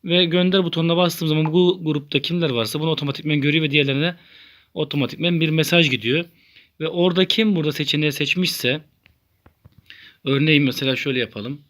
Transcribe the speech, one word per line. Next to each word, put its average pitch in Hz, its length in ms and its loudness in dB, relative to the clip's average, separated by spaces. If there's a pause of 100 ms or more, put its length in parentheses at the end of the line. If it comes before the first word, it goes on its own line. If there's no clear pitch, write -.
Ve 180 200 2
gönder 180 400 2
butonuna 165 320 0
bastığım 170 320 0
zaman 156 240 2
bu 180 320 2
grupta 147 380 -2
kimler 165 280 -2
varsa 120 300 -2
bunu 160 100 -2
otomatikmen 147 500 -2
görüyor 147 240 0
ve 147 60 -2
diğerlerine 147 460 0 (580)
otomatikmen 156 640 -2
bir 160 80 0
mesaj 160 420 2
gidiyor. 127 340 -2 (560)
Ve 160 80 -6
orada 175 360 2
kim 214 320 2
burada 156 160 0
seçeneği 151 400 -2
seçmişse, 156 680 -2 (1400)
örneğin 147 380 4
mesela 135 340 0
şöyle 131 220 -4
yapalım. 120 520 -8